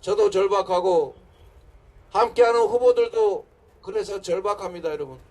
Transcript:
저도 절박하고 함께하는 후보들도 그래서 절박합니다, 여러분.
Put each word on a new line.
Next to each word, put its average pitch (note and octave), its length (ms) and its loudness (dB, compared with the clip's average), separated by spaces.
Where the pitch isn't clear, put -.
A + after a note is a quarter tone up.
저도 G#2 300 0
절박하고 F#3 840 0
함께하는 A#3 500 2
후보들도 A#3 840 2
그래서 G3 380 -8
절박합니다, F3+ 680 -6
여러분. C#3 280 -10